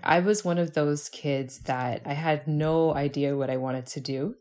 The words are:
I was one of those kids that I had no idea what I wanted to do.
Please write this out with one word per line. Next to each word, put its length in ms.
I 160
was 240
one 140
of 160
those 340
kids 520
that 440
I 80
had 340
no 480
idea 400
what 140
I 80
wanted 300
to 140
do. 400